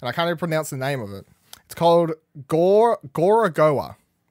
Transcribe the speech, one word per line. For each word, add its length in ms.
And 80
I 40
can't 160
even 100
pronounce 320
the 60
name 240
of 120
it. 140
It's 100
called 380
Gor-, 500
Gorogoa. 840